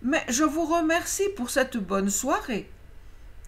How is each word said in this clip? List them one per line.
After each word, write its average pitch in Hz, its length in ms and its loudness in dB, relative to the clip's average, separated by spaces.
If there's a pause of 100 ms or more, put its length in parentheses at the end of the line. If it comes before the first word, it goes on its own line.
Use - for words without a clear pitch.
mais 277 260 2
je 254 160 4
vous 311 220 2
remercie 339 680 2
pour 247 120 -4
cette 254 300 2
bonne 196 320 2
soirée. » « 262 600 -2 (760)